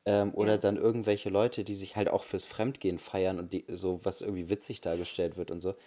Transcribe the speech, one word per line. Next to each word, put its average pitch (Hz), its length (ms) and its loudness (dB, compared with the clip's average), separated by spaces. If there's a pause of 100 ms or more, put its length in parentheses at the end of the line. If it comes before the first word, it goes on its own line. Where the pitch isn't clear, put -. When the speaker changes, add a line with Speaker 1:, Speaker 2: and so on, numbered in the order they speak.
Speaker 1:
Ähm, 101 300 4
oder 104 180 4
Speaker 2:
Ja. 107 60 4
Speaker 1:
dann 101 180 4
irgendwelche 104 540 2
Leute, 104 340 2
die 101 100 -6
sich 98 220 -10
halt 104 120 2
auch - 140 2
fürs - 220 -4
Fremdgehen 107 560 -2
feiern 92 400 0
und 87 120 -8
die, 92 160 -4
so 90 360 -2
was - 160 -2
irgendwie 92 300 -4
witzig 104 320 -4
dargestellt 85 540 -2
wird 87 140 -6
und 85 100 -6
so. 92 140 -4 (120)